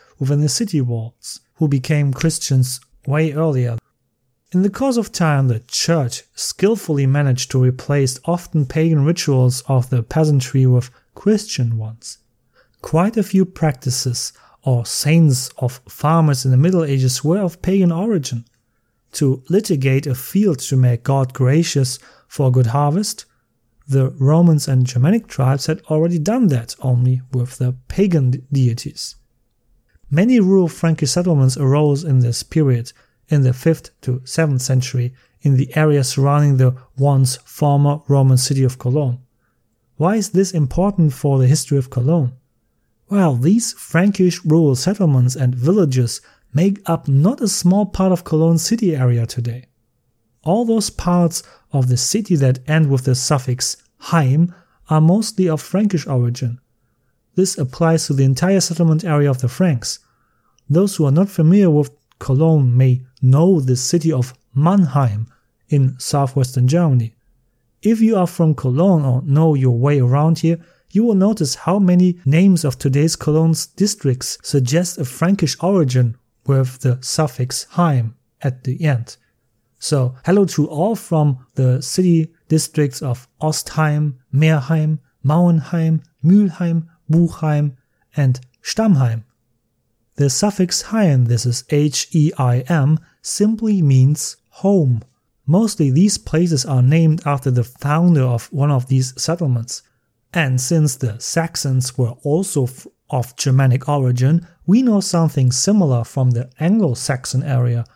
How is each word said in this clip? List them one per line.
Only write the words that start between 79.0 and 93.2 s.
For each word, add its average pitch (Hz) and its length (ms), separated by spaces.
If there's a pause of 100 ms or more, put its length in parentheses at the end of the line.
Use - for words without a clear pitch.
So, 127 360 (100)
hello 196 200
to 151 220
all 185 280
from 147 580
the 127 300
city 170 480 (160)
districts 147 560
of 127 240 (140)
Ostheim, 151 720 (180)
Meerheim, 156 640 (240)
Mauenheim, 160 800 (220)
Mülheim, 170 640 (240)
Buchheim, 151 640 (400)
and 131 240 (240)
Stammheim. 131 600 (920)
The 143 160
suffix 196 500
heim, 156 440
this 117 200
is 120 240
H 147 440
E 156 260
I 123 220
M, 156 380 (220)